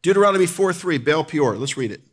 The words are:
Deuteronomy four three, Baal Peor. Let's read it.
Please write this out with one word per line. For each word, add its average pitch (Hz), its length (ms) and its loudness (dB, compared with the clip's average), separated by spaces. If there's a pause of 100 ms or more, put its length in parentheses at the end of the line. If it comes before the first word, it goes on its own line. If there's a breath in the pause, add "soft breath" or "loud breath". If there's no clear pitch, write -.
Deuteronomy 190 460 4
four 185 260 0
three, 175 240 -4
Baal 151 260 0
Peor. 135 340 0
Let's 139 200 -6
read 117 140 -4
it. - 100 -14 (120)